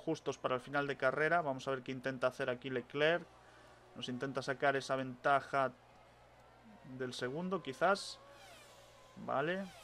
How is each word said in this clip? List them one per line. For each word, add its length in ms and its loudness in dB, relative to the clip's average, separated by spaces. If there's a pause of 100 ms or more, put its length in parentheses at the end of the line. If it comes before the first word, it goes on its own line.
justos 340 -2
para 160 0
el 60 0
final 260 -2
de 100 -4
carrera. 440 4
Vamos 260 -2
a 40 0
ver 120 -2
qué 100 -6
intenta 340 -2
hacer 240 -2
aquí 200 -4
Leclerc. 540 2 (720)
Nos 120 -8
intenta 340 -4
sacar 340 2
esa 200 -2
ventaja 760 2 (1300)
del 160 -4
segundo, 480 -2
quizás. 560 2 (1040)
Vale. 400 0 (200)